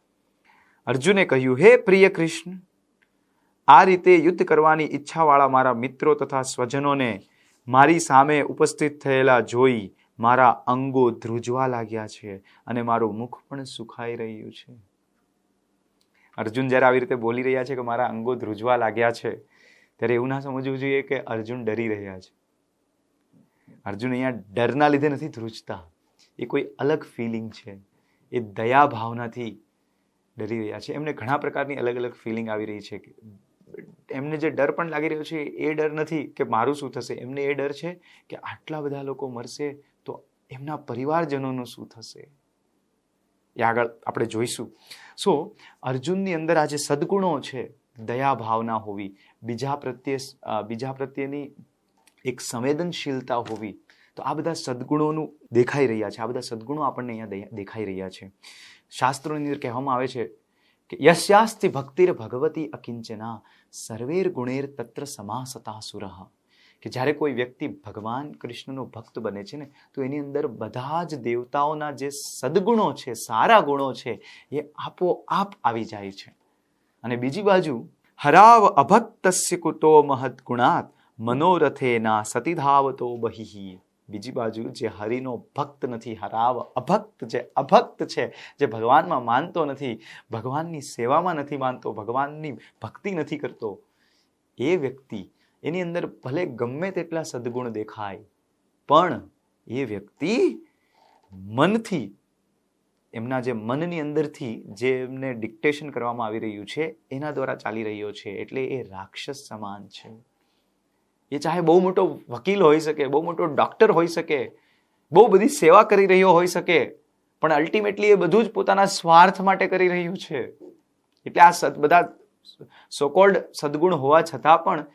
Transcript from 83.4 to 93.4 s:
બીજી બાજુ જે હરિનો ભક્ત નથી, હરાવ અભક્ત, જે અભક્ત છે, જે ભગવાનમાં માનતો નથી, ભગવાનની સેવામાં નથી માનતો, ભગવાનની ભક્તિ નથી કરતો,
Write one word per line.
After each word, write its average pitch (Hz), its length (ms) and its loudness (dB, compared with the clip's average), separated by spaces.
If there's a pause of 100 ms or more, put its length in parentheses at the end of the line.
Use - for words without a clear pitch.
બીજી 104 220 -12
બાજુ 113 320 -6
જે 127 240 -8
હરિનો 110 580 -8 (100)
ભક્ત 143 300 -8
નથી, 113 300 -10
હરાવ 113 440 -2
અભક્ત, - 640 -4
જે 120 160 -6 (160)
અભક્ત 160 480 2
છે, 135 240 -6 (320)
જે 139 60 0
ભગવાનમાં 127 600 0
માનતો 151 400 -2
નથી, 131 340 -8 (320)
ભગવાનની 139 500 -8
સેવામાં 151 540 0
નથી 143 220 -8
માનતો, 127 360 -6
ભગવાનની 139 580 -6
ભક્તિ - 600 -14
નથી 151 260 -6
કરતો, 117 440 -10 (760)